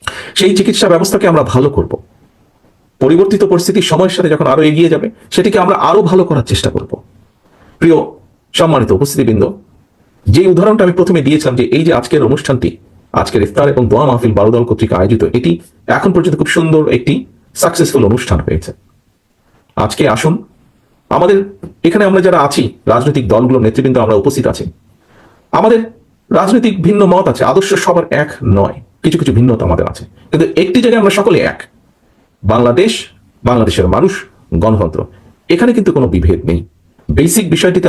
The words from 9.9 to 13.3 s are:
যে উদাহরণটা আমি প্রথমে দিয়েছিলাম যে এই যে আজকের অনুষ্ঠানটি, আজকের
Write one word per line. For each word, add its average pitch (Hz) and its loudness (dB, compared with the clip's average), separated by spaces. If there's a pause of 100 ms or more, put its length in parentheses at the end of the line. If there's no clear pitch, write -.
যে - 4 (120)
উদাহরণটা 208 2
আমি 175 0
প্রথমে 175 2
দিয়েছিলাম 147 0
যে 120 0 (120)
এই 160 0
যে 170 2
আজকের 147 -2
অনুষ্ঠানটি, 131 -2 (520)
আজকের - -2